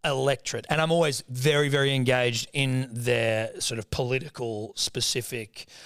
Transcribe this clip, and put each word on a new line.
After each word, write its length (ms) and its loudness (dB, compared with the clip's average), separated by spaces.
electorate, 640 0
and 120 2
I'm 100 2
always 380 2
very, 400 2
very 240 2
engaged 600 2
in 380 0
their 720 0
sort 160 -4
of 140 -8
political 840 -4
specific 880 -6